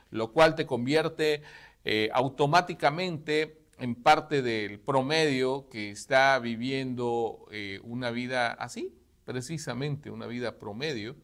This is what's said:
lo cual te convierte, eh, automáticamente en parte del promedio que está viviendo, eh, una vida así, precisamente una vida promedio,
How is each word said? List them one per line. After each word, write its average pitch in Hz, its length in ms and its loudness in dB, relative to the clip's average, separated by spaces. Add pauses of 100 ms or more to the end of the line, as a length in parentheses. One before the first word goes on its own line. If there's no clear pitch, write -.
(120)
lo 113 180 -2
cual 160 240 6
te 160 100 -2
convierte, 151 800 0 (420)
eh, 107 280 0
automáticamente 151 1500 0 (160)
en 123 160 -4
parte 147 460 4
del 107 360 -2
promedio 135 920 0
que 104 200 -8
está 135 480 4
viviendo, 120 1120 -4
eh, 101 320 -8
una 120 300 -4
vida 123 400 -2
así, 254 420 -10 (300)
precisamente 127 880 -6
una 110 160 -10
vida 120 280 -6
promedio, 117 680 -8